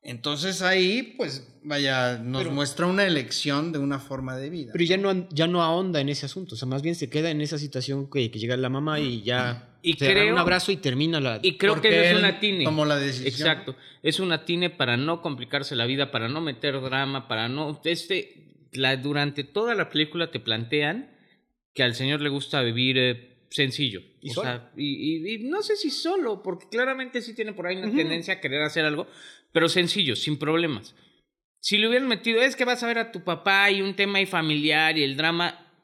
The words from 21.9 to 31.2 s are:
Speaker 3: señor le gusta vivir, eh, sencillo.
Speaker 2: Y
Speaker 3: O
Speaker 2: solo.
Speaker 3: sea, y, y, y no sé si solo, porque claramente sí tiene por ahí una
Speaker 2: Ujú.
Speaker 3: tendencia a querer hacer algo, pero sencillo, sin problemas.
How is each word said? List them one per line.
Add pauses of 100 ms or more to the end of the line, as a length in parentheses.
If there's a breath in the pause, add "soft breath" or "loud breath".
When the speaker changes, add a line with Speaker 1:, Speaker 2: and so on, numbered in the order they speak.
Speaker 3:
señor
le
gusta
vivir,
eh, (140)
sencillo. (220)
Speaker 2:
Y
Speaker 3:
O
Speaker 2:
solo.
Speaker 3:
sea,
y,
y,
y (120)
no
sé
si
solo,
porque
claramente
sí
tiene
por
ahí
una
Speaker 2:
Ujú.
Speaker 3:
tendencia
a
querer
hacer
algo, (460 loud breath)
pero
sencillo,
sin
problemas. (680 soft breath)